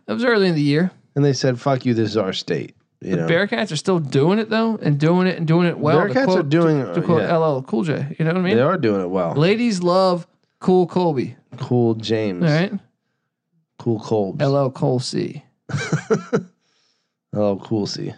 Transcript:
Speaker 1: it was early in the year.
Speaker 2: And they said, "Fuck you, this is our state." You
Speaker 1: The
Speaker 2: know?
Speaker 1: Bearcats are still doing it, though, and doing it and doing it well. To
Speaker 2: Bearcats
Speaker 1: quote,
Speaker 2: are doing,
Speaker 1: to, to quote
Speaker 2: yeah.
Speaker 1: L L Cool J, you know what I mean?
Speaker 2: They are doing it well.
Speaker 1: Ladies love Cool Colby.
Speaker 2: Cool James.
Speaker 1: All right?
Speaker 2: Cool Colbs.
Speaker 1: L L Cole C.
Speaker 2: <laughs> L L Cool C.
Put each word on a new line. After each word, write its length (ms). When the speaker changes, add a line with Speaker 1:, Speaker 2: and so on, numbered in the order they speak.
Speaker 1:
it 60
was 120
early 240
in 60
the 60
year. 300
Speaker 2:
And 80
they 100
said, 280
"Fuck 240
you, 80
this 160
is 80
our 160
state." 420
You 120
Speaker 1:
The 100
Speaker 2:
know? 60
Speaker 1:
Bearcats 440
are 60
still 220
doing 400
it, 100
though, 320
and 180
doing 280
it 100
and 100
doing 200
it 120
well. 280
To 60
Speaker 2:
Bearcats 120
Speaker 1:
quote, 140
Speaker 2:
are 40
doing, 420
Speaker 1:
to, 100
to 60
quote 200
Speaker 2:
yeah. 100
Speaker 1:
L 120
L 200
Cool 200
J, 360
you 60
know 60
what 80
I 40
mean? 140
Speaker 2:
They 40
are 160
doing 240
it 80
well. 240
Speaker 1:
Ladies 480
love 460
Cool 280
Colby. 480
Speaker 2:
Cool 380
James. 480
Speaker 1:
All 60
right? 240
Speaker 2:
Cool 220
Colbs. 400
Speaker 1:
L 160
L 140
Cole 280
C. 420
Speaker 2:
<laughs> 20
L 320
L 220
Cool 300
C. 300